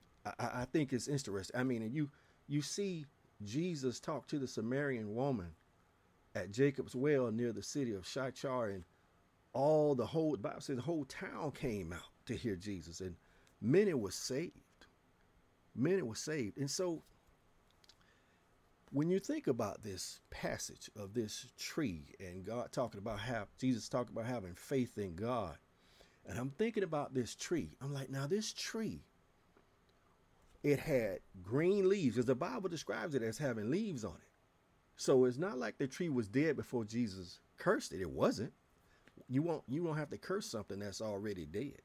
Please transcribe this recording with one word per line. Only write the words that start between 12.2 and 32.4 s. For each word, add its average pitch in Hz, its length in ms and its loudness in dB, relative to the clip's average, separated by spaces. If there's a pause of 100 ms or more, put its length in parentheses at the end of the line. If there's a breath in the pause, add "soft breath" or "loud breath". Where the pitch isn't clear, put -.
to 117 80 -2
hear 101 200 0
Jesus, 87 460 -6
and 92 140 -6 (440 soft breath)
many 175 340 6
were 104 180 0
saved. 147 420 -4 (1200)
Many 170 260 4
were 110 140 -4
saved. 143 420 -4
And 143 140 -2
so 175 320 -2 (1900 soft breath)
when 147 180 4
you 185 100 4
think 294 280 -2
about 117 360 0
this - 460 -8
passage - 680 -6
of 101 180 -10
this 113 340 -2 (100)
tree 87 640 -4
and 92 240 -8
God 113 260 -4
talking 117 280 -2
about 104 200 -4
how, 107 280 -2 (120)
Jesus 127 300 2
talking 123 260 -2
about 113 140 -4
having 101 240 -4
faith 127 440 -2
in 95 180 -2
God, 107 420 -2 (720 soft breath)
and - 80 -4
I'm 131 140 -2
thinking 220 320 0
about 151 300 -2
this 123 220 0
tree, 98 460 -2
I'm 139 120 -4
like, 139 160 -6
"Now 139 180 -2
this 214 240 0
tree, 208 540 -4 (1600)
it 143 160 6
had 117 440 2 (200)
green 170 460 4
leaves," 170 300 4
'cause 123 80 4
the 123 100 6
Bible 185 340 -2